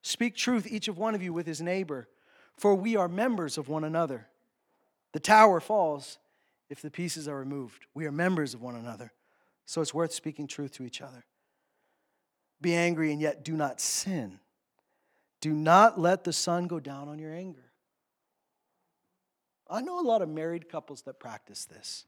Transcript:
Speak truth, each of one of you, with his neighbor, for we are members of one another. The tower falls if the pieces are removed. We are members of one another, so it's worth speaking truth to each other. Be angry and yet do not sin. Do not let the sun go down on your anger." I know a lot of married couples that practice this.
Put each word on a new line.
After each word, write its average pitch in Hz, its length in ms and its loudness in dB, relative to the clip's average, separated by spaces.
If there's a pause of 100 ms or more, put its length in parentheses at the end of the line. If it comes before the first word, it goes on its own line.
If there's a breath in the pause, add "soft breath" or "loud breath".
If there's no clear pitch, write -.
Speak - 340 -2
truth, 233 320 0
each 214 200 -6
of 185 100 -4
one 220 180 0
of 185 80 -4
you, 180 100 -6
with 165 140 -4
his 156 140 -6
neighbor, 170 480 -4 (480 soft breath)
for 202 180 4
we 214 200 0
are 180 120 2
members 185 500 -2
of 139 120 -8
one 156 140 -2
another. 156 440 -2 (840)
The 160 60 -4
tower 208 400 8
falls 160 580 -2 (520)
if 143 120 -14
the 151 100 -12
pieces 165 360 -6
are 143 100 -6
removed. 135 560 -10
We 156 120 -8
are 143 60 -4
members 156 420 2
of 117 80 -14
one 123 140 -10
another, 117 380 -12 (520)
so - 160 -4
it's 147 120 -4
worth 160 180 0
speaking 147 360 -8
truth 143 260 -10
to 131 100 -14
each - 180 -12
other. 135 220 -18 (1400)
Be 170 140 0
angry 170 380 2
and 147 100 -2
yet 147 240 -2
do 160 100 -4
not 143 240 -2
sin. 120 600 -4 (1000)
Do 156 140 0
not 180 460 8
let 180 240 4
the 170 100 -2
sun 175 340 0
go 170 120 -6
down 139 280 -12
on 147 120 -12
your 156 140 -12
anger." 160 380 -14 (2000)
I 202 120 -4
know 349 180 -6
a - 20 -2
lot 226 200 2
of 165 80 -2
married 165 380 -6
couples 147 360 -12
that - 160 -16
practice - 460 -14
this. - 420 -16